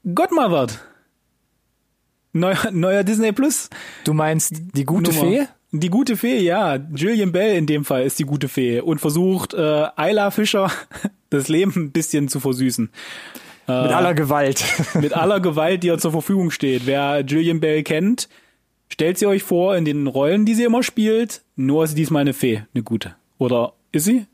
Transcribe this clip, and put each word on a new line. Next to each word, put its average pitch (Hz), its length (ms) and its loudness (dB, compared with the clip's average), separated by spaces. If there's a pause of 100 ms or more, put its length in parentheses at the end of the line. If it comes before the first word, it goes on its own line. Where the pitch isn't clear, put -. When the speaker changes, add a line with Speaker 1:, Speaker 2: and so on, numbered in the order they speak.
Speaker 1:
Godmothered. 185 760 0 (1500)
Neuer, 185 240 0 (140)
neuer 190 320 2
Disney 220 280 2
Plus. 269 380 0 (340)
Speaker 2:
Du 151 100 0
meinst 156 400 -2 (220)
die 139 100 -2
gute 170 260 0
Speaker 1:
Nummer. 160 200 0
Speaker 2:
Fee? 277 160 0 (240)
Speaker 1:
Die 165 180 -2
gute 233 280 0
Fee, 240 240 0
ja. 170 360 0 (180)
Julian 196 360 0
Bell 196 240 2
in 160 100 0
dem 147 200 0
Fall 131 180 0
ist - 160 -2
die 156 40 -2
gute 143 240 -2
Fee 123 340 0
und 156 180 -2
versucht, 175 540 0
äh, 151 320 0 (100)
Ayla 202 360 0
Fischer 208 400 0 (300)
<laughs> - 280 -10
das 139 200 0
Leben 175 260 2
ein 156 160 -2
bisschen 151 380 0
zu 143 100 -4
versüßen. 127 500 -2 (760)
Äh, 127 160 0
Speaker 2:
Mit 127 100 2
aller 175 200 2
Gewalt. 143 500 0 (160)
Speaker 1:
<laughs> - 160 -4
mit 151 180 2
aller 190 260 2
Gewalt, 175 440 0
die 175 40 2
ihr 170 100 2
zur 160 140 0
Verfügung 175 400 0
steht. 127 340 -2
Wer 139 360 0
Julian 160 380 0
Bell 156 240 0
kennt, 185 440 0 (600)
stellt 170 280 0
sie 208 100 2
euch 190 160 2
vor 185 320 2
in 170 100 0
den 143 220 0
Rollen, 147 380 2
die 226 100 2
sie 233 80 2
immer 240 200 2
spielt, 220 600 0 (120)
nur 143 280 2
ist 156 80 0
sie 147 60 -6
diesmal 156 240 2
eine 139 120 2
Fee, 110 300 0 (100)
eine 120 100 -2
gute. 107 320 -6 (220)
Oder 120 360 0 (180)
ist 156 140 -2
sie? 226 280 2